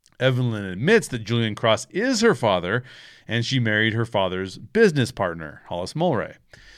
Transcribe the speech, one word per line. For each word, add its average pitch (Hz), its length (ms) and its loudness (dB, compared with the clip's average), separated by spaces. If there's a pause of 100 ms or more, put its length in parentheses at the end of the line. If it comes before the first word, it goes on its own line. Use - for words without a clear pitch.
(200)
Evelyn 123 460 0
admits 131 440 0
that 117 140 -6
Julian 113 320 0
Cross 110 340 2
is 220 320 -2
her 220 140 6
father, 101 480 0 (440)
and 117 160 -2
she 123 160 -2
married 110 340 2
her 113 120 0
father's 95 520 -2
business 156 540 2
partner, 82 560 -6
Hollis 87 260 -8
Mulwray. 151 420 -2 (420)